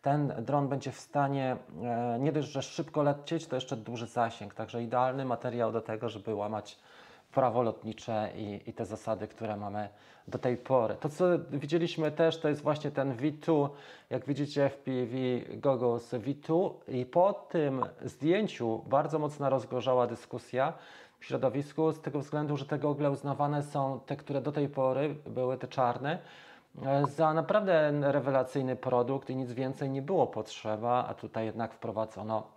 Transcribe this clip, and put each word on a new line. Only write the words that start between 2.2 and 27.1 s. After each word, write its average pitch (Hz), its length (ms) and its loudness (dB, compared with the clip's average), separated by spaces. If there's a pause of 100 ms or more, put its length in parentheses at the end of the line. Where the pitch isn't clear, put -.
dość, 147 160 -2
że 135 140 -4
szybko - 400 -4
lecieć, 147 440 0
to 139 100 -4
jeszcze 131 200 -4
duży 117 300 -8
zasięg. 113 480 -2
Także 117 280 -6
idealny 127 420 0
materiał 120 480 -2
do 113 80 0
tego, 110 280 -6
żeby 107 260 -6
łamać 104 440 -6 (540)
prawo 127 300 4
lotnicze 110 720 -2
i, 104 360 -8
i - 20 -12
te 104 140 -4
zasady, 107 420 -4
które 107 280 -6
mamy 104 320 -6 (400)
do 123 100 -6
tej 123 180 0
pory. 120 380 2
To, - 140 -4
co 165 160 0 (260)
widzieliśmy 156 600 0
też, 160 300 2
to 156 80 2
jest 147 140 0
właśnie 147 280 0
ten 139 240 0
V 139 180 0
two, 147 380 2 (400)
jak 127 140 -2
widzicie, 143 400 2
F 139 140 0
P - 120 -6 (160)
V 120 100 -6 (400)
goggles 120 580 2
V 127 200 -2
two 165 400 0 (140)
i 127 180 -2
po 185 260 6
tym 143 520 0 (180)
zdjęciu 135 840 0
bardzo 147 320 2
mocno 143 320 0
rozgorzała 127 560 2
dyskusja 123 680 -2 (460)
w - 60 -20
środowisku 143 680 0
z 156 80 -8
tego 147 180 -4
względu, 147 380 -2
że 135 100 -6
te 147 120 -2
gogle 143 320 2
uznawane 143 520 0
są, 135 440 -2
te, 139 100 -4
które 139 240 -4
do 143 120 -4
tej 143 160 0
pory 139 480 0 (100)
były, 127 320 -2
te 127 100 -10
czarne, 127 500 0 (680)
e, 139 200 4
za 156 280 4